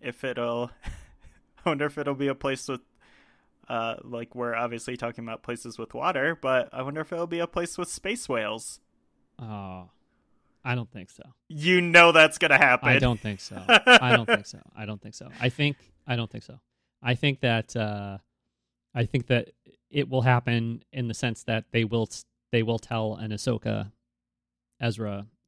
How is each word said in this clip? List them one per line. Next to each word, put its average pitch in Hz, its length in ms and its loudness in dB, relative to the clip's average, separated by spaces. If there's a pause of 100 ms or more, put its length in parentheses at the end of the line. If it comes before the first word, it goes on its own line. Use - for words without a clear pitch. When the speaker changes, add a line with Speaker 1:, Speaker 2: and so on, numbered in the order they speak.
Speaker 1:
if 123 220 -10
it'll, 120 520 -4
<laughs> - 880 -18
I 180 40 0
wonder 147 180 -2
if 143 100 -6
it'll 143 180 -4
be 139 140 -2
a 135 60 -2
place 135 340 -6
with 127 140 -8 (840)
uh, 113 340 -4
like, 117 320 -12
we're 120 200 -6
obviously 117 420 -6
talking 120 280 -8
about 113 180 -12
places 117 360 -10
with 113 160 -10
water, 151 460 -2
but 131 320 2
I 131 100 -6
wonder 143 180 -6
if 151 120 -8
it'll 170 140 -4
be 165 120 -4
a 170 80 -2
place 175 320 -6
with 175 100 -6
space - 400 -8
whales. 113 520 -4 (580)
Speaker 2:
Oh, 98 520 -12 (720)
I 123 100 -2
don't 120 160 -6
think 95 200 -18
so. - 120 -20 (260)
Speaker 1:
You 165 320 2
know 170 320 8
that's 156 260 8
gonna 147 200 4
happen. 127 300 4
Speaker 2:
I 131 100 6
don't 123 220 2
think 104 200 -6
so. 98 240 -16
Speaker 1:
<laughs> - 40 -18
Speaker 2:
I 214 480 6
don't 117 100 0
think 220 200 0
so. - 120 -18 (180)
I 107 80 -12
don't 104 160 -10
think 107 140 -20
so. - 140 -18 (120)
I 123 80 0
think, 147 280 -2 (300)
I 123 100 -2
don't 117 140 -4
think 113 140 -14
so. - 160 -20 (420)
I 123 120 0
think 139 260 0
that, 117 360 0
uh, 101 420 -6 (760)
I 120 120 0
think - 220 -4
that 120 220 0 (400)
it 143 180 -2
will 131 140 0
happen 117 600 2 (100)
in 123 160 -4
the 110 60 -4
sense 117 300 -6
that 110 280 -2
they 117 120 2
will 110 260 0
s-, - 140 -16 (260)
they 117 120 2
will 113 160 0
tell 110 380 -4
an 110 140 -8
Ahsoka, 107 600 -2 (920)
Ezra, 104 460 -4 (220)